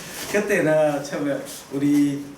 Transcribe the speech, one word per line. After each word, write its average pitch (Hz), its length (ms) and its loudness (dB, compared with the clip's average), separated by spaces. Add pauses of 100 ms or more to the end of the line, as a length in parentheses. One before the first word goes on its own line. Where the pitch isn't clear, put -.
(320)
그때는 156 720 2
처음에 139 320 -4 (360)
우리 143 520 2 (140)